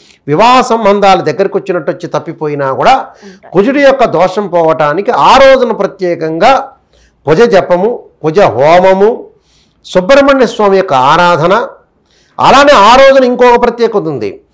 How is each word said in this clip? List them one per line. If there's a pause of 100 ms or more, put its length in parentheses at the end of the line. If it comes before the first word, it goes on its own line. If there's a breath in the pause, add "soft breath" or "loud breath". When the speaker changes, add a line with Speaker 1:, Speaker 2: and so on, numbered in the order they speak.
(280 soft breath)
Speaker 1:
వివాహ
సంబంధాలు
దగ్గరకు
వచ్చినట్టు
వచ్చి
తప్పిపోయినా
కూడా
Speaker 2:
ఉంటాయి.
Speaker 1:
కుజుడు
యొక్క
దోషం
పోవటానికి
ఆ
రోజున
ప్రత్యేకంగా (540)
కుజ
జపము, (180)
కుజ
హోమము, (600)
సుబ్రహ్మణ్య
స్వామి
యొక్క
ఆరాధన, (720)
అలానే
ఆ
రోజున
ఇంకొక
ప్రత్యేకత
ఉంది. (120)